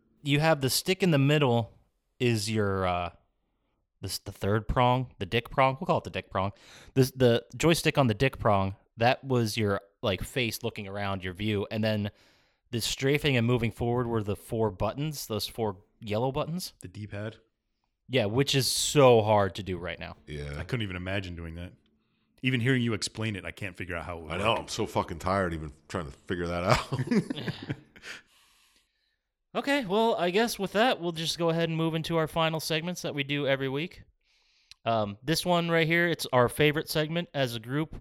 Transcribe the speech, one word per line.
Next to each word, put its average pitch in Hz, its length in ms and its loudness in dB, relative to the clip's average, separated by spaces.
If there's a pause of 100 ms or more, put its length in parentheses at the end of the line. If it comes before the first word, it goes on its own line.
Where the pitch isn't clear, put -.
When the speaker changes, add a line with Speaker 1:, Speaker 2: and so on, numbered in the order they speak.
(220)
Speaker 1:
You 143 180 2
have 156 200 2
the 131 100 0
stick - 320 0
in 185 80 4
the 143 80 6
middle 135 540 4 (480)
is 113 300 2
your, 98 360 0
uh, 87 240 -2 (920)
this, 95 180 -8
the - 140 -12
third 104 360 0
prong, 127 400 2 (100)
the 95 80 -6
dick 113 240 -2
prong. 131 300 2
We'll 180 60 -6
call 160 120 2
it - 60 -4
the 98 60 -10
dick - 200 -6
prong. 98 220 0 (420)
This, 131 180 6
the 120 320 4 (120)
joystick 160 420 2
on 139 80 4
the 110 80 2
dick 135 240 0
prong, 98 380 2 (200)
that 120 280 2
was 120 320 0
your, 101 240 2 (220)
like, 113 200 0
face - 400 -4
looking 110 260 -6
around, 98 360 -4
your 92 80 -6
view, 104 380 -2
and 107 140 -2
then 107 260 0 (640)
the 120 80 -2
strafing 139 560 0
and 113 100 2
moving 120 240 2
forward 120 380 -2
were 113 140 0
the 101 140 -2
four 110 340 -2
buttons, 135 560 -6
those 107 200 -4
four 104 300 -4 (240)
yellow 113 320 -2
buttons. 151 400 -6 (100)
Speaker 2:
The 90 60 -14
D-pad? 104 480 -12 (720)
Speaker 1:
Yeah, 123 180 2
which 131 280 2
is 131 160 2
so 127 520 6
hard 104 340 2
to 104 80 -8
do 92 120 -4
right 85 220 -8
now. 85 160 -10 (140)
Speaker 3:
Yeah. 73 300 -8
Speaker 2:
I 80 40 -8
couldn't 117 220 -6
even 92 120 -8
imagine 92 380 -6
doing 82 220 -12
that. 87 160 -12 (680)
Even 131 180 0
hearing 123 220 2
you 117 120 0
explain 110 400 -4
it, 90 100 -10
I 85 60 -8
can't 90 260 -12
figure 87 200 -8
out 80 80 -6
how 85 140 -10
it 82 60 -12
would 78 80 -10
Speaker 3:
I 82 60 -4
know. 104 120 2
Speaker 2:
work. 113 100 0
Speaker 3:
I'm - 80 -12
so 107 180 -4
fucking 92 340 -4
tired 92 340 0
even 76 180 -10 (160)
trying 85 180 -6
to 67 60 -14 (140)
figure 87 220 -4
that 87 160 -4
out. 123 440 0
<laughs> - 680 -4 (1800)
Speaker 1:
Okay, 269 320 0
well, 220 300 2
I 175 140 0
guess 220 280 0
with 190 140 -6
that, 226 280 2
we'll 175 120 -4
just 160 260 -4
go 170 100 2
ahead 165 220 0
and 160 80 -2
move 160 160 0
into 165 240 -2
our 160 80 2
final 160 340 0
segments 165 420 -4
that 151 120 -6
we 143 100 -2
do 143 220 -2
every 135 240 2
week. 147 320 -6 (840)
Um, 107 400 0
this 160 220 -2
one 170 240 2
right 165 160 4
here, 170 220 2
it's - 240 -2
our 123 160 6
favorite 151 420 2
segment 160 420 -2
as 131 220 -2
a 117 60 -8
group 139 400 -6